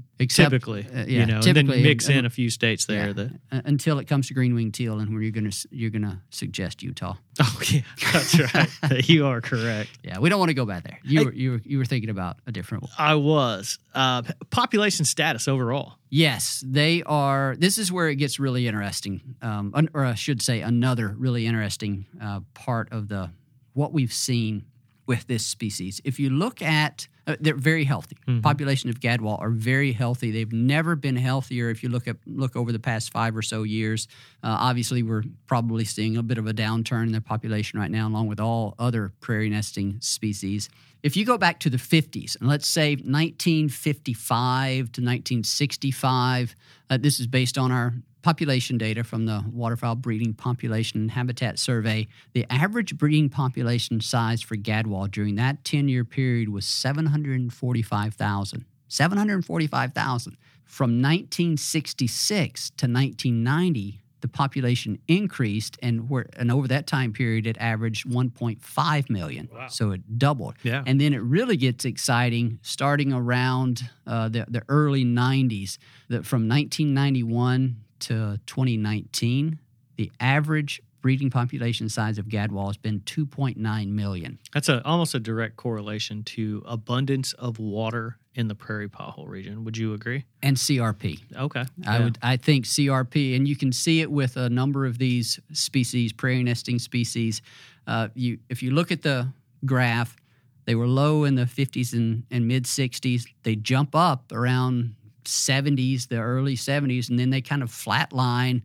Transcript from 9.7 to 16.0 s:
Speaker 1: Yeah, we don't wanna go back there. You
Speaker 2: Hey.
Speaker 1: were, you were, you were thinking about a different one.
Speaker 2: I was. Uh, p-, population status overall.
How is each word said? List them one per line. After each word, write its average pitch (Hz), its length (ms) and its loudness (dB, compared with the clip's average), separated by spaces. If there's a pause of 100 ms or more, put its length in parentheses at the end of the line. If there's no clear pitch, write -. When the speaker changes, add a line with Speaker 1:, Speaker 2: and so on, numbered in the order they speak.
Speaker 1:
Yeah, 90 160 -10
we 139 100 4
don't 196 120 4
wanna 165 140 2
go 123 120 -2
back 90 160 -6
there. - 220 -14
You 143 160 4
Speaker 2:
Hey. 147 40 6
Speaker 1:
were, 127 80 -2
you 131 200 -2
were, 117 120 -2
you 139 140 -2
were 131 60 0
thinking 113 260 -2
about 92 280 -4 (100)
a - 40 -6
different 98 300 -6
one. - 160 -12
Speaker 2:
I 151 160 6
was. 139 640 2 (160)
Uh, 127 280 2
p-, 143 100 -8 (180)
population 208 540 2
status 147 420 0
overall. 135 480 -2 (160)